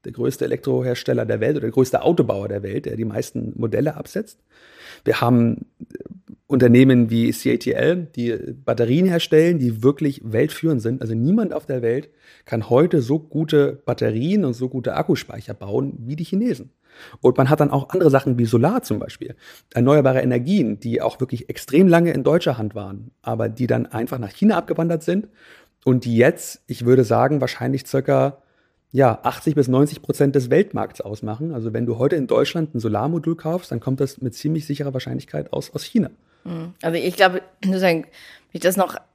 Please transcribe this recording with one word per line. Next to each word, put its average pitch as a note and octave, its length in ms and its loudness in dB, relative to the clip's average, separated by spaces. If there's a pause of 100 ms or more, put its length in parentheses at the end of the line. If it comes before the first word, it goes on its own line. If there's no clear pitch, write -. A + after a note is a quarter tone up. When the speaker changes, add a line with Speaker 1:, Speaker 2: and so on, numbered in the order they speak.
Speaker 1:
der - 80 -12
größte B2+ 320 -4
Elektrohersteller B2+ 800 -2
der A2 140 -4
Welt A2+ 140 0
oder C#3+ 80 -4
der A#2 100 -4
größte - 320 0
Autobauer A2 460 0
der G2+ 120 -6
Welt, G#2 240 -8
der A2+ 120 -8
die A2+ 80 -4
meisten A2+ 500 -8
Modelle A#2 400 -2
absetzt. - 480 -12 (640)
Wir A2+ 160 0
haben, A#2+ 440 2 (140)
äh, - 240 -18 (420)
Unternehmen B2 680 6
wie A#2 200 0
C A#2+ 220 -2
A A#2+ 40 0
T B2 140 -4
L, E3 440 0
die A#2 200 -4 (300)
Batterien A#2+ 400 2
herstellen, E3+ 540 2
die A#2 220 -2
wirklich C#3 440 0
weltführend C3 560 0
sind. A#2+ 200 -4
Also A2+ 120 -4
niemand E3 400 0
auf - 140 -8
der B2+ 160 -4
Welt A#2+ 260 -2 (360)
kann A2+ 240 -4
heute D3+ 320 4
so C#3 180 -2
gute D3+ 680 0
Batterien B2 580 0
und B2+ 100 -2
so B2+ 140 -6
gute B2+ 280 -6
Akkuspeicher A2+ 580 -4
bauen A2+ 460 -4
wie B2 160 -10
die E3 80 -8
Chinesen. G3 480 -4 (500)
Und B2+ 160 6
man C3+ 140 4
hat D3+ 80 4
dann C#3+ 100 4
auch C3+ 200 -2
andere F3 200 4
Sachen C3 300 2
wie A#2+ 60 2
Solar B2+ 360 2
zum - 160 -6
Beispiel, - 380 -12 (400)
erneuerbare C3 460 4
Energien, B2 580 0
die A#2 240 -4
auch - 160 -4
wirklich B2 300 -8
extrem F3+ 380 2
lange E3+ 240 4
in C3+ 120 -4
deutscher D3 340 2
Hand G#2+ 160 -6
waren, G#2 380 -14 (100)
aber A2+ 260 -4
die A2+ 200 -4
dann A#2 180 0
einfach A#2+ 320 -8
nach G#2+ 160 -10
China G3+ 240 2
abgewandert E3 460 -2
sind F#3+ 240 -2 (580)
und B2+ 180 2
die A#2 140 0
jetzt, - 480 2
ich - 180 -10
würde B2+ 200 6
sagen, B2 380 2
wahrscheinlich B2+ 440 -4
circa, C3+ 560 0 (500)
ja, B2+ 300 4
achtzig C3+ 320 -4
bis C3+ 140 2
neunzig C#3+ 340 2
Prozent C#3 320 0
des B2+ 160 0
Weltmarkts C3+ 500 0
ausmachen. A2 540 -8
Also A2+ 200 -6
wenn A#2 120 -2
du A#2 140 -4
heute C#3+ 160 2
in C#3 100 -2
Deutschland C#3+ 480 0
ein B2 60 -4
Solarmodul D3 580 -2
kaufst, E3+ 340 -8
dann A#2 80 -6
kommt C3 200 -4
das C#3 200 -4
mit B2 140 -6
ziemlich D#3 320 -4
sicherer C#3+ 280 -8
Wahrscheinlichkeit B2+ 600 -8
aus, - 200 -8
aus - 100 -8
China. - 260 -2 (340)
Speaker 2:
Mhm. E3+ 380 -12
Also E3+ 160 -4
ich F3 180 -2
glaube, F#3 280 2 (200)
sozusagen, F#3 380 0
wenn - 80 -16 (420)
ich E3+ 100 -12
das F#3 160 0
noch F3+ 200 -2 (180)